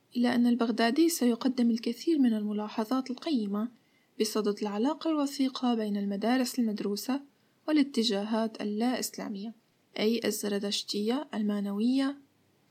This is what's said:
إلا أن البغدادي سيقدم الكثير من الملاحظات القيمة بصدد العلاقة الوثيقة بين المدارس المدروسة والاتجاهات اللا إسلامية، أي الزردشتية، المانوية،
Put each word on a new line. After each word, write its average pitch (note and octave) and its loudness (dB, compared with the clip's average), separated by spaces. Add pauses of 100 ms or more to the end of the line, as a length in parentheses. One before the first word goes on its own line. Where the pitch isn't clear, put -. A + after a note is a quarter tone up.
(180)
إلا A#3+ 2
أن A#3+ 4
البغدادي A#3+ 4
سيقدم A#3+ 2
الكثير A#3 0
من A#3+ 6
الملاحظات G#3+ -2
القيمة A3+ -2 (500)
بصدد G#3 0
العلاقة A#3 -2
الوثيقة C4+ 0
بين G#3+ -2
المدارس G#3+ 0
المدروسة A3 -2 (460)
والاتجاهات A3+ 0
اللا G#3+ 0
إسلامية، G3+ -8 (440)
أي A3+ 2
الزردشتية، G#3 -2
المانوية، G#3+ 0 (540)